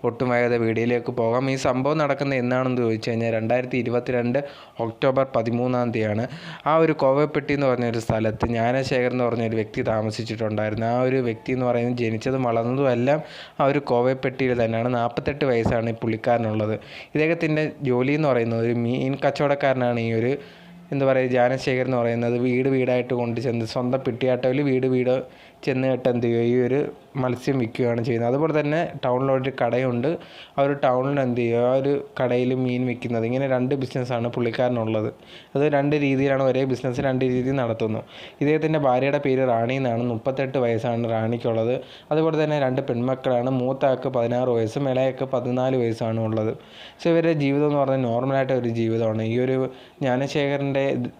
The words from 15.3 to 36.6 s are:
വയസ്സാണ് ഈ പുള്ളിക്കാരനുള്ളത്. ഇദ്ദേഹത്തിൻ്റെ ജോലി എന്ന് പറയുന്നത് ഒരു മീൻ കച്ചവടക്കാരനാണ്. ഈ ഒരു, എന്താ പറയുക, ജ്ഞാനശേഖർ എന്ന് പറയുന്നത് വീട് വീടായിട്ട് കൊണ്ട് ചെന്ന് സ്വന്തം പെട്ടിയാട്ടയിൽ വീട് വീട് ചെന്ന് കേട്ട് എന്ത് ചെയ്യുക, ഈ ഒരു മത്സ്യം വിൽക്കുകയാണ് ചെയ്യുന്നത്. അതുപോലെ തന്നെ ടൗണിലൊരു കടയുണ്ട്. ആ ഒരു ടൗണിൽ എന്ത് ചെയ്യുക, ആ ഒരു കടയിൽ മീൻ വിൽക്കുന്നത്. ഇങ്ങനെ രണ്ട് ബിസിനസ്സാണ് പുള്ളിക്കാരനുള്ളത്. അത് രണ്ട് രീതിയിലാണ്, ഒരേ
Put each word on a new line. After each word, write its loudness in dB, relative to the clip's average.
വയസ്സാണ് 2
ഈ -4
പുള്ളിക്കാരനുള്ളത്. 0
ഇദ്ദേഹത്തിൻ്റെ 0
ജോലി 2
എന്ന് 0
പറയുന്നത് 0
ഒരു 0
മീൻ -2
കച്ചവടക്കാരനാണ്. 0
ഈ -2
ഒരു, 0
എന്താ 0
പറയുക, 4
ജ്ഞാനശേഖർ 2
എന്ന് 0
പറയുന്നത് 0
വീട് 2
വീടായിട്ട് 0
കൊണ്ട് -2
ചെന്ന് -2
സ്വന്തം -2
പെട്ടിയാട്ടയിൽ 0
വീട് 2
വീട് 2
ചെന്ന് 0
കേട്ട് 0
എന്ത് 0
ചെയ്യുക, 2
ഈ 2
ഒരു 2
മത്സ്യം -2
വിൽക്കുകയാണ് 0
ചെയ്യുന്നത്. 0
അതുപോലെ 0
തന്നെ 0
ടൗണിലൊരു 0
കടയുണ്ട്. 0
ആ 0
ഒരു 2
ടൗണിൽ 2
എന്ത് 0
ചെയ്യുക, 2
ആ 4
ഒരു 0
കടയിൽ 0
മീൻ -2
വിൽക്കുന്നത്. -4
ഇങ്ങനെ -2
രണ്ട് 0
ബിസിനസ്സാണ് -2
പുള്ളിക്കാരനുള്ളത്. 0
അത് 2
രണ്ട് 2
രീതിയിലാണ്, 2
ഒരേ 2